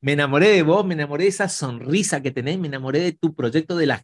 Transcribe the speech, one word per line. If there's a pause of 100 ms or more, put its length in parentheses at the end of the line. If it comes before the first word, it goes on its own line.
me
enamoré
de
vos,
me
enamoré
de
esa
sonrisa
que
tenés,
me
enamoré
de
tu
proyecto,
de
la